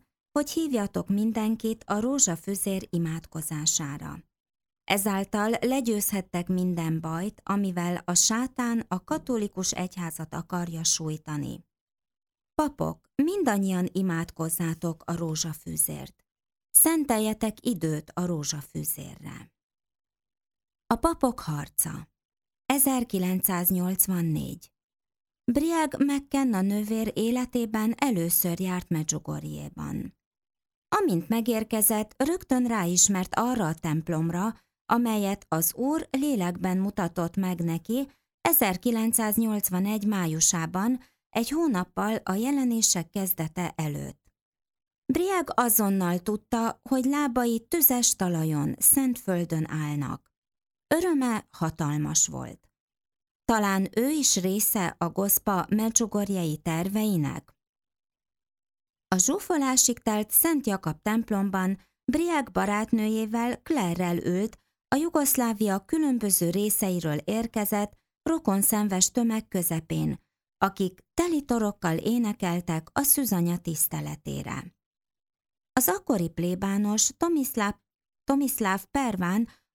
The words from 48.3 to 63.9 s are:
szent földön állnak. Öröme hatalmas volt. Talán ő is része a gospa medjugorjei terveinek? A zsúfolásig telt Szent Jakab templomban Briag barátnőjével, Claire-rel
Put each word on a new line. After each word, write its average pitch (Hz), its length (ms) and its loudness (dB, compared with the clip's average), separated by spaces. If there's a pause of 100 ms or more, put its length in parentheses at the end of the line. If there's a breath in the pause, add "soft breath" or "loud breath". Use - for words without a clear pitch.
szent 262 400 4
földön 165 520 -2
állnak. 147 640 -4 (640)
Öröme 285 560 2
hatalmas 151 760 0
volt. 127 440 -10 (760)
Talán 202 540 2
ő 247 100 2
is 302 280 2
része 190 600 0
a 170 120 0
gospa 196 580 0
medjugorjei 202 880 0
terveinek? 170 1000 0 (1500)
A 190 80 0
zsúfolásig 262 800 2
telt 214 320 -2
Szent 320 360 2
Jakab 190 360 -2
templomban 196 760 0 (260 soft breath)
Briag 311 460 0
barátnőjével, 220 1120 0
Claire-rel 175 560 0